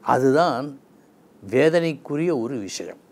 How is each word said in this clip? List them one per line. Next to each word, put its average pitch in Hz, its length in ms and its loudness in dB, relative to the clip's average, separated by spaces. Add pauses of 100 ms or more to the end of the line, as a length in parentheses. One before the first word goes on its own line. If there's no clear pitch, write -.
அதுதான் 135 760 2 (720)
வேதனைக்குரிய 156 880 0
ஒரு 123 180 -6
விஷயம். 87 420 -10 (120)